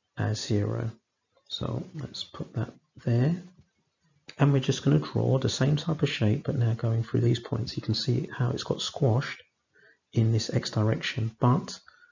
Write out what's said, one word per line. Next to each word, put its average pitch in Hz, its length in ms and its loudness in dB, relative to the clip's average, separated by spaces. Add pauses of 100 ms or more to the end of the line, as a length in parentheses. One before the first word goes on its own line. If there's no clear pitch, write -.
(160)
as 107 240 -2
zero. 113 500 -2 (580)
So - 360 -4 (120)
let's - 280 -10
put - 300 -14
that - 180 -4 (320)
there. 131 380 2 (960)
And 143 140 6
we're 135 80 4
just - 240 0
gonna 147 160 6
draw 120 380 2
the 127 100 0
same 143 280 2
type 156 260 -4
of 143 60 2
shape, 110 360 2
but - 120 -2
now 117 180 2
going 113 280 0
through 120 200 0
these 120 180 4
points. - 360 -6
You 123 60 -4
can 107 120 0
see 123 380 -2
how 123 180 0
it's 127 120 -4
got - 180 -4
squashed - 640 -2 (680)
in 113 180 2
this 113 180 0
x - 220 -2
direction, 110 720 -2
but - 380 2 (340)